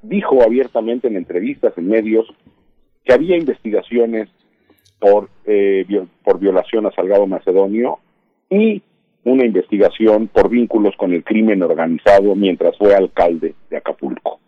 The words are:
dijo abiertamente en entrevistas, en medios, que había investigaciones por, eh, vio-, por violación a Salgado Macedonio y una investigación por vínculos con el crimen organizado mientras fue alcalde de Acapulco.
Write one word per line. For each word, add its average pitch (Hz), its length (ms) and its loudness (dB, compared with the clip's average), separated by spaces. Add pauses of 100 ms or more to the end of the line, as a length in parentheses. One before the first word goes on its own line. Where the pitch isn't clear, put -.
dijo 151 400 0
abiertamente 120 640 -2
en 107 80 -4
entrevistas, 98 640 -6
en 87 100 -8
medios, 110 400 0 (800)
que 127 80 4
había 165 240 2
investigaciones 117 920 -4 (720)
por, 101 300 2 (160)
eh, 98 420 0
vio-, 98 200 -4 (160)
por 95 140 2
violación 98 480 -2
a 95 60 -2
Salgado 101 340 0
Macedonio 98 760 -2 (500)
y 208 340 0 (400)
una 127 220 2
investigación 107 840 0
por 101 220 2
vínculos 107 460 0
con 92 180 -2
el 85 100 -2
crimen 110 400 0
organizado 85 720 2
mientras 90 420 0
fue 101 160 4
alcalde 87 600 0 (140)
de 80 80 -10
Acapulco. - 720 -10